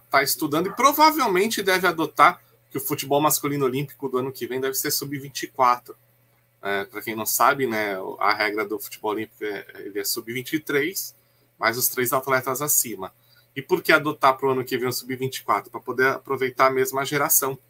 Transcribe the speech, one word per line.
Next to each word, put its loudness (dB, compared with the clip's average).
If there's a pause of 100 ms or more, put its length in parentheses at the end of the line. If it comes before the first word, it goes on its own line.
(100)
tá 4
estudando 0
e -6
provavelmente 4
deve 2
adotar 4 (280)
que -6
o -4
futebol 0
masculino 2
olímpico -4
do -2
ano -4
que -8
vem -6
deve -2
ser -4
sub-vinte -6
e -8
quatro. 0 (680)
É, -4
pra -12
quem -6
não -6
sabe, 2
né, -2 (240)
a 2
regra 0
do -6
futebol -6
olímpico -8
é, -8 (200)
ele -8
é -4
sub-vinte -6
e 0
três, -2 (420)
mais 0
os 0
três -2
atletas 0
acima. -2 (420)
E -8
por 0
que 2
adotar 4
pro 0
ano 0
que -4
vem -2
o -2
sub-vinte -6
e -14
quatro? 0
Pra -10
poder 0
aproveitar 0
a 4
mesma 0
geração 0 (140)